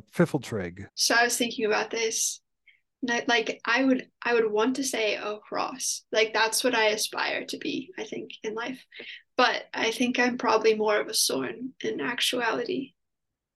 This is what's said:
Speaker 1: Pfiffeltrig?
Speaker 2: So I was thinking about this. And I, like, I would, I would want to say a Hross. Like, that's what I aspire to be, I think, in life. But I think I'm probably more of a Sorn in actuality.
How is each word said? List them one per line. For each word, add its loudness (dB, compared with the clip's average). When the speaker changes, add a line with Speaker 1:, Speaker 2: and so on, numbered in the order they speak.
Speaker 1:
Pfiffeltrig? -2
Speaker 2:
So 2
I 6
was 0
thinking -2
about 0
this. -2
And -4
I, 0
like, 0
I 4
would, 4
I 2
would 4
want 2
to -2
say 0
a -6
Hross. -4
Like, 2
that's 2
what 4
I 6
aspire -2
to -8
be, -6
I -6
think, -10
in -4
life. -8
But 4
I 0
think 0
I'm 2
probably 4
more 2
of -4
a -6
Sorn -2
in -2
actuality. -2